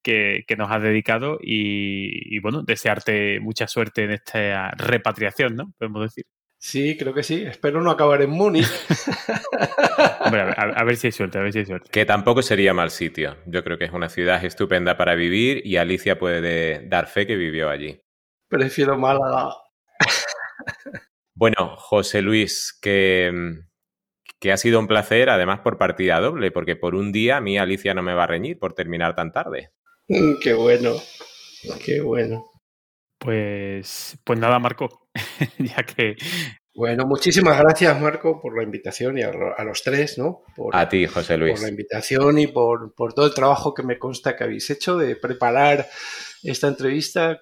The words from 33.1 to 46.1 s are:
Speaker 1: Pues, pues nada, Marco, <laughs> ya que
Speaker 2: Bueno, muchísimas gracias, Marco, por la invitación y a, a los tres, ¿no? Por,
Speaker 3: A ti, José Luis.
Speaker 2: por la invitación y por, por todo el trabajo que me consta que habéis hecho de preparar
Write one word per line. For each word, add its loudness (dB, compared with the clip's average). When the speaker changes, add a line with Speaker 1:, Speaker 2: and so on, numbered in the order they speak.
Speaker 1:
Pues, -6
pues 0
nada, 4
Marco, -6
<laughs> -6
ya -4
que -2
Speaker 2:
Bueno, 0
muchísimas 4
gracias, 6
Marco, 0
por -6
la 0
invitación -4
y -2
a, -2
a -4
los -6
tres, 0
¿no? -4
Por, -4
Speaker 3:
A 4
ti, 4
José 0
Luis. 2
Speaker 2:
por -4
la -4
invitación 2
y 4
por, 0
por -4
todo 6
el 2
trabajo 2
que -6
me -2
consta -4
que -6
habéis -6
hecho -2
de 0
preparar 2